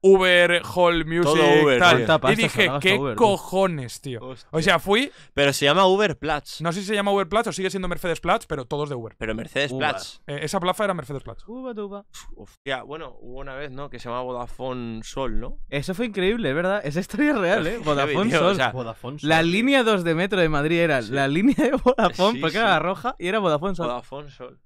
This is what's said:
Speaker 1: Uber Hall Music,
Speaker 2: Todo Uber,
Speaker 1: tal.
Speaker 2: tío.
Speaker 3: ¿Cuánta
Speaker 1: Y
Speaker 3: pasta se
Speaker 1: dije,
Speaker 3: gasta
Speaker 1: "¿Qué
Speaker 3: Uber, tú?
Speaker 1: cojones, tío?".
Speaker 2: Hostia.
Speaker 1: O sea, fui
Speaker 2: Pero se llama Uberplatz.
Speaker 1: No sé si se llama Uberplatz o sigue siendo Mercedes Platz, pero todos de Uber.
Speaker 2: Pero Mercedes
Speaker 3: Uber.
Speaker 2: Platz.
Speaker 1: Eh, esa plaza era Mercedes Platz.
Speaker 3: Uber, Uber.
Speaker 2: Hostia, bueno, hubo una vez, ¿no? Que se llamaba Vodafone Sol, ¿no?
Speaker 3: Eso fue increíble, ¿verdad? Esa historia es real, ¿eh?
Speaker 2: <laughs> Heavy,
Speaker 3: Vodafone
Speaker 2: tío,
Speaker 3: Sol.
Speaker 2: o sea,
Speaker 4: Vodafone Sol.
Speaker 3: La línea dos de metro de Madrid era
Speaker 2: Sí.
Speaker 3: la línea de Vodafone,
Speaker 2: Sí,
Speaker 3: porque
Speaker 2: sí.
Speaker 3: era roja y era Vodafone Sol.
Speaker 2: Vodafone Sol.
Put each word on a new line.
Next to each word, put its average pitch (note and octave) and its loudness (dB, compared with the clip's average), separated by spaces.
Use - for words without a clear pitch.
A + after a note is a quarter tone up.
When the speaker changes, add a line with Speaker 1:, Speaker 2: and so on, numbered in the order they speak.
Speaker 1:
Uber F3+ 6
Hall E3+ 2
Music, E3 0
Speaker 2:
Todo D3+ 6
Uber, C#3 4
Speaker 1:
tal. - 6
Speaker 2:
tío. A#2 0
Speaker 3:
¿Cuánta - 4
Speaker 1:
Y D#3 4
Speaker 3:
pasta - 2
se A3+ 0
Speaker 1:
dije, - 2
Speaker 3:
gasta C#3 -2
Speaker 1:
"¿Qué F#3 2
Speaker 3:
Uber, C3+ -4
tú? - -6
Speaker 1:
cojones, F#3 0
tío?". B2 -10
Speaker 2:
Hostia. B2+ -16
Speaker 1:
O D#3+ -2
sea, F3 4
fui A3 0
Speaker 2:
Pero C#3 4
se C#3+ 0
llama E3+ 6
Uberplatz. D#3 0
Speaker 1:
No E3+ -2
sé F#3 -6
si F#3+ -8
se G#3+ -4
llama G3+ 0
Uberplatz G3 0
o F#3 -6
sigue F#3+ -4
siendo F#3 -6
Mercedes E3+ -4
Platz, F#3+ 0
pero C#3 -8
todos D3 -6
de C#3+ -8
Uber. A2+ -12
Speaker 2:
Pero A2 -6
Mercedes C3+ -4
Speaker 3:
Uber. C#3 -2
Speaker 2:
Platz. - -10
Speaker 1:
Eh, C#3 -10
esa D#3 -4
plaza F3+ -2
era G3 -2
Mercedes C#3 -10
Platz. - -18
Speaker 3:
Uber, B3 -14
Uber. G3+ -14
Speaker 2:
Hostia, - -12
bueno, C#3+ -14
hubo B2+ -14
una C#3 -12
vez, C#3+ -12
¿no? B2+ -12
Que A#2+ -16
se - -16
llamaba B2 -6
Vodafone B2 -8
Sol, A#2 -4
¿no? A#2+ -6
Speaker 3:
Eso C#3+ -4
fue A#3 -4
increíble, G3 -2
¿verdad? F#3 -2
Esa D3+ -4
historia C#4+ 0
es B3+ 0
real, F3+ 2
¿eh? E3+ -2
Speaker 2:
<laughs> - -4
Heavy, - -8
Speaker 3:
Vodafone D3 0
Speaker 2:
tío, E3 2
Speaker 3:
Sol. F3 4
Speaker 2:
o - 2
sea, C3 2
Speaker 4:
Vodafone B2 -10
Sol. D3 -4
Speaker 3:
La D#3+ 4
línea A#3 2
dos G#3+ 2
de E3 2
metro F#3 0
de E3 4
Madrid D#3 0
era D3+ 2
Speaker 2:
Sí. G#2+ -8
Speaker 3:
la C#3 0
línea G3 4
de D4+ 2
Vodafone, A3 2
Speaker 2:
Sí, C#3 -6
Speaker 3:
porque D#3+ -2
Speaker 2:
sí. - 0
Speaker 3:
era G3+ 4
roja F#3 -4
y F3 -6
era G#3 0
Vodafone F3+ 0
Sol. E3 -4
Speaker 2:
Vodafone C3 -10
Sol. C3 -20